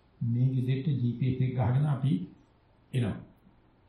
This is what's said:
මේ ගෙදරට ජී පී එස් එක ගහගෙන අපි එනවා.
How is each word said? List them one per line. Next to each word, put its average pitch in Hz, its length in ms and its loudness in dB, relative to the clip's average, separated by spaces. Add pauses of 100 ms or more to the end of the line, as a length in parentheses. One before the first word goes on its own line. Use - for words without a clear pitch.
(220)
මේ 123 260 2
ගෙදරට 131 460 0
ජී 117 200 0
පී 127 160 -2
එස් - 120 0
එක 127 120 0
ගහගෙන 127 320 2
අපි 139 280 0 (800)
එනවා. 113 260 -2 (720)